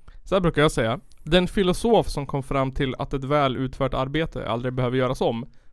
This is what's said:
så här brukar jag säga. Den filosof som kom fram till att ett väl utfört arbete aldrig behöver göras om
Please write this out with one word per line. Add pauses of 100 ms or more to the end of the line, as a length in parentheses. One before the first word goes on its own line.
(240)
så
här
brukar
jag
säga. (220)
Den
filosof
som
kom
fram
till
att
ett
väl
utfört
arbete
aldrig
behöver
göras
om (260)